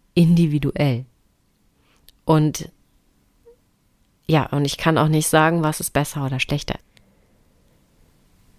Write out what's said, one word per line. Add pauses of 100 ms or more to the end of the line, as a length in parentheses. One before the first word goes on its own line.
(140)
individuell. (1160)
Und (1600)
ja,
und
ich
kann
auch
nicht
sagen,
was
ist
besser
oder
schlechter. (1800)